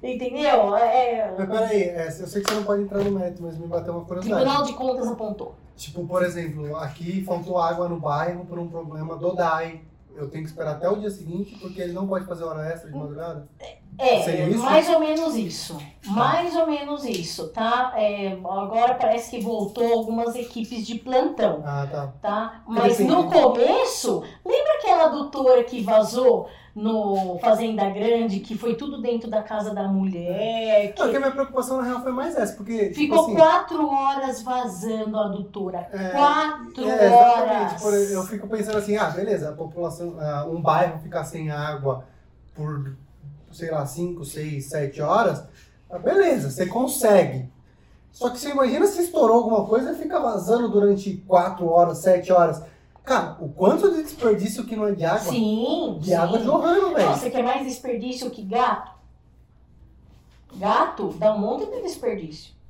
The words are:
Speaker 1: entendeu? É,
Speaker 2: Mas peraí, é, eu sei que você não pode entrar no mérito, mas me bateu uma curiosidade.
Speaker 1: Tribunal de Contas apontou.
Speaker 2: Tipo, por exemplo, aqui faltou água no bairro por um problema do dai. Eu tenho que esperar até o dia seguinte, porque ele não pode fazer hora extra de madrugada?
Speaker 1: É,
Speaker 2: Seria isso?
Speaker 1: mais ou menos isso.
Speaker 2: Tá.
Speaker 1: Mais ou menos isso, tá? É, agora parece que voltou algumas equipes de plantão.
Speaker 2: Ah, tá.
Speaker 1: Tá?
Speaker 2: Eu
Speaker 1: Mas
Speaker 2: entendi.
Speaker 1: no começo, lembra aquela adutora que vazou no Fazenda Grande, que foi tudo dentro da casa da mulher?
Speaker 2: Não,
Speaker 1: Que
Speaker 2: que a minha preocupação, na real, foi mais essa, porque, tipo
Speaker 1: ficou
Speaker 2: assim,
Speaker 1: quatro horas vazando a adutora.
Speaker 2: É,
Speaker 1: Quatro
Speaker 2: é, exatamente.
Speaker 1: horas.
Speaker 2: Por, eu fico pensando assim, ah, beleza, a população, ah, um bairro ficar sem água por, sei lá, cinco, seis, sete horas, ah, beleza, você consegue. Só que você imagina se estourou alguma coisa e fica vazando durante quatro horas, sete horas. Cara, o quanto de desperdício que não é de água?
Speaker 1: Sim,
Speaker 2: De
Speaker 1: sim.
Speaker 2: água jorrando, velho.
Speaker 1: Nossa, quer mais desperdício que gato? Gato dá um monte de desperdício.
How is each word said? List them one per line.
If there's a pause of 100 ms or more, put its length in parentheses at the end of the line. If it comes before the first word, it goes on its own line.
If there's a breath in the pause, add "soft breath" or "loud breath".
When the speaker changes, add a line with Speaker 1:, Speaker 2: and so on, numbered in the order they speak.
Speaker 1:
entendeu?
É,
Speaker 2:
Mas
peraí,
é,
eu
sei
que
você
não
pode
entrar
no
mérito,
mas
me
bateu
uma
curiosidade.
Speaker 1:
Tribunal
de
Contas
apontou. (180)
Speaker 2:
Tipo,
por
exemplo,
aqui
faltou
água
no
bairro
por
um
problema
do
dai. (340)
Eu
tenho
que
esperar
até
o
dia
seguinte,
porque
ele
não
pode
fazer
hora
extra
de
madrugada? (480)
Speaker 1:
É,
Speaker 2:
Seria
isso?
Speaker 1:
mais
ou
menos
isso.
Speaker 2:
Tá.
Speaker 1:
Mais
ou
menos
isso,
tá?
É,
agora
parece
que
voltou
algumas
equipes
de
plantão.
Speaker 2:
Ah,
tá.
Speaker 1:
Tá?
Speaker 2:
Eu
Speaker 1:
Mas
Speaker 2:
entendi.
Speaker 1:
no
começo, (220 loud breath)
lembra
aquela
adutora
que
vazou (260 loud breath)
no
Fazenda
Grande,
que
foi
tudo
dentro
da
casa
da
mulher?
Speaker 2:
Não,
Speaker 1:
Que
Speaker 2:
que
a
minha
preocupação,
na
real,
foi
mais
essa,
porque,
tipo
Speaker 1:
ficou
Speaker 2:
assim,
Speaker 1:
quatro
horas
vazando
a
adutora.
Speaker 2:
É,
Speaker 1:
Quatro
Speaker 2:
é,
exatamente. (220)
Speaker 1:
horas.
Speaker 2:
Por,
eu
fico
pensando
assim,
ah,
beleza,
a
população,
ah,
um
bairro
ficar
sem
água (500 loud breath)
por, (540)
sei
lá,
cinco,
seis,
sete
horas, (460 soft breath)
ah,
beleza,
você
consegue. (600 soft breath)
Só
que
você
imagina
se
estourou
alguma
coisa
e
fica
vazando
durante (100)
quatro
horas,
sete
horas. (400 loud breath)
Cara,
o
quanto
de
desperdício
que
não
é
de
água?
Speaker 1:
Sim,
Speaker 2:
De
Speaker 1:
sim.
Speaker 2:
água
jorrando,
velho.
Speaker 1:
Nossa,
quer
mais
desperdício
que
gato? (1600)
Gato (100)
dá
um
monte
de
desperdício. (180)